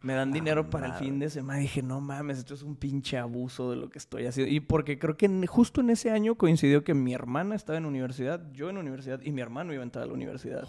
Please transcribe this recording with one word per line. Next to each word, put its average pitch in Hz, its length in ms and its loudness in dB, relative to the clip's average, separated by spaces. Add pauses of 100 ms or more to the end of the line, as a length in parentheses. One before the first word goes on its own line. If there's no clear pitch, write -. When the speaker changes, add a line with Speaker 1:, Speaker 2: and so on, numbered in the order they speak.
Speaker 1:
me 131 140 -4
dan 135 160 0
Speaker 2:
Ah, - 20 0
Speaker 1:
dinero 156 380 0
para 143 160 -2
el 127 60 -6
Speaker 2:
madre. 139 120 -6
Speaker 1:
fin 135 160 -2
de 147 100 -2
semana. 139 300 -4
Dije, 143 220 0
"No 131 180 -4
mames, 143 380 -6
esto 127 160 -12
es 135 100 -14
un 147 100 -10
pinche 135 440 -4
abuso 123 520 -4
de 123 60 -2
lo 123 120 -8
que - 100 -18
estoy 120 280 -6
haciendo". 127 260 0
Y 151 60 4
porque 147 400 2
creo 156 180 0
que 202 100 6
en, 190 200 4
justo - 340 4
en 240 100 6
ese 233 200 2
año 220 240 4
coincidió 147 480 6
que 165 120 2
mi 127 180 2
hermana 139 420 -2
estaba 160 240 -4
en 165 60 -4
universidad, 139 680 -4
yo 139 180 -8
en 196 80 -6
universidad 135 440 -6
y 147 80 -6
mi 131 120 -2
hermano 139 320 -6
iba 131 80 -6
a - 20 -6
entrar 120 200 -8
a - 40 -6
la - 60 -8
universidad. - 540 -8